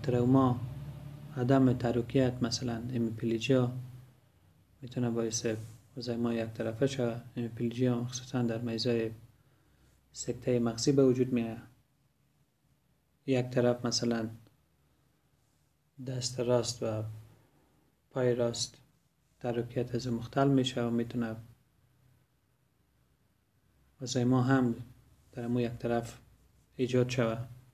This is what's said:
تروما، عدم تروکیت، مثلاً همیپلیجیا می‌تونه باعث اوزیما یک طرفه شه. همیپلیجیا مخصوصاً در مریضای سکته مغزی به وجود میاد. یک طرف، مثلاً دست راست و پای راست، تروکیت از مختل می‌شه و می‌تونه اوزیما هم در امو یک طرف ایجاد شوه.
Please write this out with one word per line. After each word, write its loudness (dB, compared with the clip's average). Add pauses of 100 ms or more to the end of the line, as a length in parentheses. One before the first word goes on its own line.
تروما، 4 (760)
عدم 6
تروکیت، 2
مثلاً -2
همیپلیجیا 0 (1080)
می‌تونه -4
باعث -2 (500)
اوزیما -2
یک -2
طرفه -2
شه. -2 (160)
همیپلیجیا 0
مخصوصاً -4
در -2
مریضای 0 (1000)
سکته -2
مغزی 2
به 8
وجود 4
میاد. -2 (1700)
یک 0
طرف، 2
مثلاً 0 (1800)
دست -6
راست 2
و -2 (1080)
پای 2
راست، -4 (580)
تروکیت -2
از -2
مختل 0
می‌شه 4
و 0
می‌تونه -2 (2750)
اوزیما 4
هم 4 (560)
در -10
امو 0
یک -2
طرف -4 (560)
ایجاد 2
شوه. 0 (260)